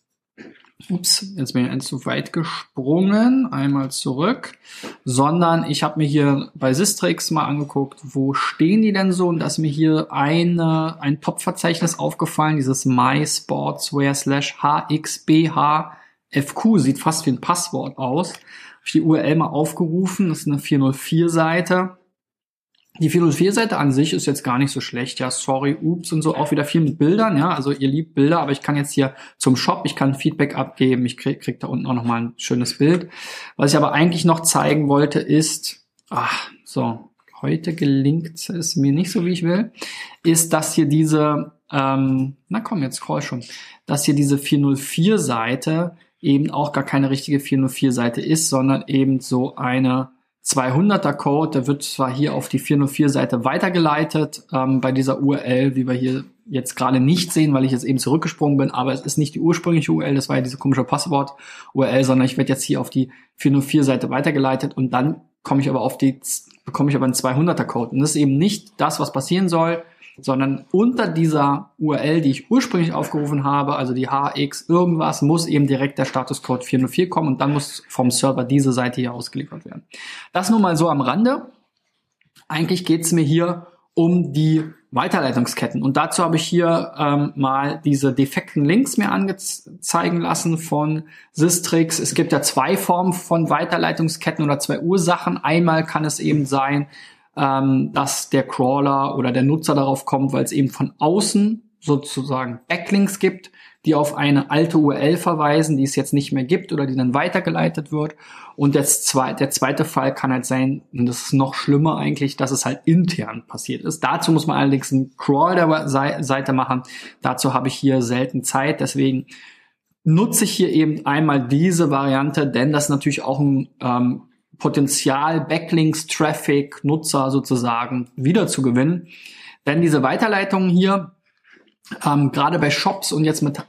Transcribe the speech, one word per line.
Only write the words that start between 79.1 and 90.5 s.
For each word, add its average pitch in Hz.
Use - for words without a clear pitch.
ausgeliefert 135
werden. -
Das 185
nur 226
mal 180
so 165
am 143
Rande. 220
Eigentlich 165
geht's 165
mir 170
hier 170
um 165
die 156
Weiterleitungsketten. 127
Und 135
dazu 160
habe 165
ich 156
hier, 170
ähm, 143
mal 139
diese 139
defekten 139
Links 208
mir 208
angezeigen 175
lassen 165